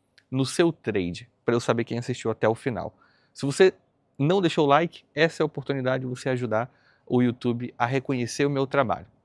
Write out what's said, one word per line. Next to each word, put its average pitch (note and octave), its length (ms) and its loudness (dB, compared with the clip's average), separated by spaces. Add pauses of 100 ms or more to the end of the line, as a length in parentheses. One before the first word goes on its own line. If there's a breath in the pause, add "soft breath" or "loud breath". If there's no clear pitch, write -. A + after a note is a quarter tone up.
(320)
no C3 120 0
seu E3+ 280 2
trade, F#2 580 -4 (160)
pra A#2+ 80 2
eu A#2+ 60 4
saber A#2 240 0
quem A#2 160 -6
assistiu A#2 320 -6
até A2 180 0
o A2+ 60 2
final. G#2+ 420 -6 (340 soft breath)
Se - 140 -10
você F#3 300 4 (420)
não F3 240 0
deixou D#3+ 240 2
o - 20 2
like, D#3 360 2 (100)
essa D#3+ 280 0
é - 20 2
a - 20 0
oportunidade C3+ 580 -4
de B2+ 60 -6
você B2+ 200 -6
ajudar A#2+ 420 -2 (340 soft breath)
o B2 160 2
YouTube A#2+ 560 -2
a A#2+ 80 0
reconhecer C3 600 -2
o C#3+ 40 2
meu C3+ 160 -2
trabalho. B2+ 400 0 (200)